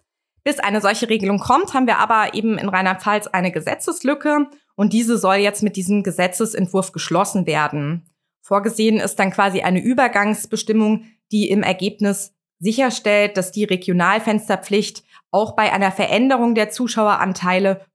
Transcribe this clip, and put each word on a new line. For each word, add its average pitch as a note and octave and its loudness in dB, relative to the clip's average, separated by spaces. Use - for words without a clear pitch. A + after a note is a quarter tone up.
Bis G3+ -2
eine G3+ -2
solche G#3+ 0
Regelung G3+ 0
kommt, C#4+ 2
haben C4 2
wir A3 2
aber G#3+ 0
eben A3 -2
in - -4
Rheinland-Pfalz F#3+ 0
eine F3+ -2
Gesetzeslücke D4 -2
und G3+ 2
diese A3+ 2
soll F#3+ 2
jetzt G3+ 0
mit G3+ -2
diesem F#3+ 0
Gesetzesentwurf F#3 -2
geschlossen F3 -2
werden. D3+ -2
Vorgesehen A3 0
ist - -2
dann F#3+ 2
quasi F#3+ 0
eine F3+ 2
Übergangsbestimmung, A3 0
die G#3 0
im G3+ 2
Ergebnis G3 -2
sicherstellt, G#3 0
dass F#3 -2
die G#3 -2
Regionalfensterpflicht G3+ 0
auch G#3 0
bei G#3+ 2
einer G3 0
Veränderung A#3 2
der G#3+ 0
Zuschaueranteile G3 0